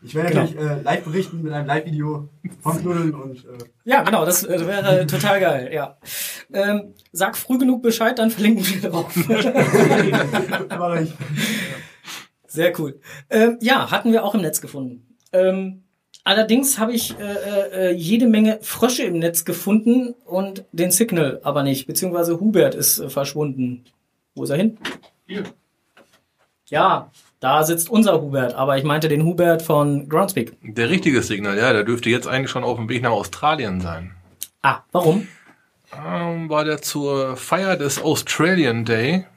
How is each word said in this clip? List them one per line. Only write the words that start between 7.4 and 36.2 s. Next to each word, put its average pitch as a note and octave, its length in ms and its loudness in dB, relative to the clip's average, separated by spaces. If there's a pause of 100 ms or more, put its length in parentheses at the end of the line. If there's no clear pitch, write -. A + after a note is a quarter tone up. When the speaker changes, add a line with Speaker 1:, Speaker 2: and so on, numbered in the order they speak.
Speaker 2:
genug B3+ 240 2
Bescheid, A#3 380 2
dann A3 100 4
verlinken G#3 380 2
wir F#3+ 220 -4
drauf. E3+ 260 -6
<laughs> G#3 1600 2
Speaker 1:
Mach F3 220 -2
ich. D#3+ 140 -4 (1300)
Speaker 2:
Sehr E3+ 300 0
cool. D3 220 -6 (300)
Ähm, A#3 320 4
ja, A#3+ 300 2
hatten G#3+ 200 0
wir A3 140 4
auch A#3 100 -2
im G3+ 60 2
Netz D#3 180 -2
gefunden. C3 480 -12 (240)
Ähm, F#3+ 520 0 (420)
allerdings G#3+ 540 2
habe A3 120 0
ich, - 260 -2
äh, G3 720 -2
äh, - 20 2
jede G3+ 340 2
Menge G#3+ 340 4
Frösche B3+ 420 0
im F3 160 -2
Netz E3+ 260 -2
gefunden A#3 720 2 (100)
und F#3+ 480 -6
den E3+ 180 0
Signal E3 520 0
aber C#3+ 200 0
nicht, C3+ 240 -2
beziehungsweise E3+ 540 -2
Hubert E3+ 340 4
ist, - 240 0
äh, C3+ 100 -8
verschwunden. C3+ 760 -4 (500)
Wo C3+ 80 -8
ist C3+ 60 -6
er C#3 80 0
hin? A3 200 0 (500)
Speaker 3:
Hier. G3 160 -8 (1200)
Speaker 2:
Ja, E3+ 420 0 (300)
da D3 240 4
sitzt E3 260 -2
unser G3+ 320 4
Hubert, C3+ 340 -2
aber C3+ 220 0
ich C3+ 80 -2
meinte D#3 240 0
den D#3 160 2
Hubert E3+ 360 2
von D3 460 2
Groundspeak. D#3 540 0
Speaker 4:
Der A#2 280 -2
richtige D#3 320 2
Signal, G2+ 360 -2
ja, A#2+ 160 4
der G#2 100 2
dürfte A#2 260 0
jetzt B2 160 0
eigentlich C3 240 -2
schon B2+ 140 -4
auf A#2+ 140 -2
dem A2+ 100 -6
Weg B2 160 -4
nach A#2+ 80 2
Australien A2 680 -2
sein. E2+ 340 -8 (460)
Speaker 2:
Ah, C3 180 0 (140)
warum? F3+ 340 2 (680)
Speaker 4:
Ähm, E3+ 560 -6